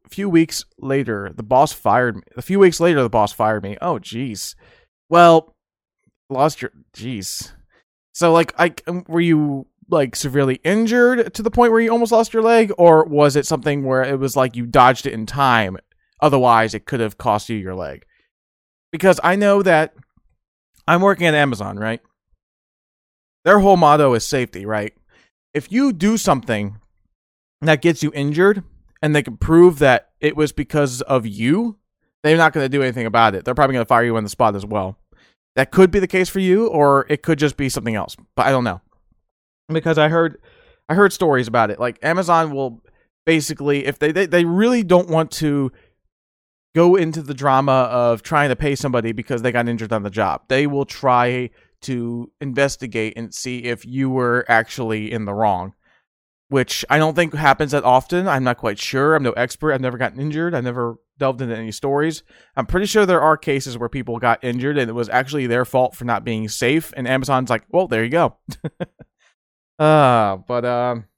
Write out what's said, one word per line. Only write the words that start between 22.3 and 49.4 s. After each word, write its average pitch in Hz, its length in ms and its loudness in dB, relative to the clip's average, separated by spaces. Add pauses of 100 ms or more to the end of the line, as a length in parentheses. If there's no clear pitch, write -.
Their 202 140 6
whole 196 180 6
motto 151 340 6
is 113 160 -2
safety, 117 380 -6
right? 107 260 -4 (640)
If 147 180 -8
you 262 220 0
do 202 240 0
something 107 580 -2 (840)
that 156 200 2
gets 170 220 0
you 151 120 -2
injured 170 480 0 (380)
and 151 140 0
they 147 80 2
can 120 160 -14
prove 165 400 6
that 135 320 2 (100)
it 151 160 0
was 151 160 0
because 139 480 -4
of 131 260 -2
you, 139 520 -2 (440)
they're 156 140 4
not 160 160 4
gonna 139 160 -2
do 139 140 -2
anything 123 240 -4
about 110 280 2
it. 92 120 -8
They're 127 80 -2
probably 135 180 2
gonna 120 140 -2
fire 120 180 2
you 117 140 0
on 107 40 -2
the 104 60 -8
spot 107 260 0
as 101 120 -8
well. 104 320 -6 (580)
That 131 140 -2
could 185 200 6
be 196 80 -2
the 190 80 0
case 185 220 -2
for 196 120 -6
you, 190 260 2
or 143 420 2
it 147 140 -2
could 160 160 0
just 143 180 -2
be 139 140 -4
something 117 240 -6
else. 98 220 -8 (200)
But 127 80 0
I 131 60 4
don't 131 140 0
know. 95 180 -6 (880)
Because 160 280 0
I 151 120 4
heard, 165 300 0 (520)
I 156 40 0
heard 190 200 4
stories 135 340 0
about 113 220 0
it. 101 100 -10
Like, 120 220 -4
Amazon 165 500 0
will 135 320 -8 (400)
basically, 143 640 0
if 135 120 -6
they, 151 140 0
they, 185 140 0
they 175 180 2
really 220 380 2
don't 175 260 2
want 160 240 -2
to 143 400 -2 (1000)
go 175 220 6
into 165 260 -2
the 139 100 -12
drama 131 580 2
of 120 320 0
trying 147 280 0
to 123 60 0
pay 143 180 -2
somebody 123 380 -4
because 117 280 -6